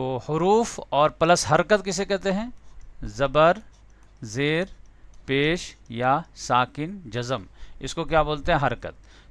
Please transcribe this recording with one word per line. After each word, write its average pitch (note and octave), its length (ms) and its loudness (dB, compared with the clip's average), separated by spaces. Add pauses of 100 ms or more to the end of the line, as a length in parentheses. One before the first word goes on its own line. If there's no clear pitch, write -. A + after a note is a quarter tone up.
(200)
हुरूफ F#3+ 580 0 (140)
और C#3+ 180 6
प्लस E3 380 4
हरकत F3 360 4
किसे G3 200 -4
कहते F#3+ 260 -2
हैं? A3 220 -4 (520)
ज़बर, C#3 560 2 (640)
ज़ेर, D3 500 -2 (520)
पेश C#3+ 500 -2 (140)
या A#2+ 220 0 (260)
साकिन, B2+ 520 -2 (160)
जज़म, A#2 400 -6 (360)
इसको D3+ 220 -6
क्या D#3 180 2
बोलते D3+ 300 -2
हैं? D3+ 80 4
हरकत। A#2+ 340 -4 (360)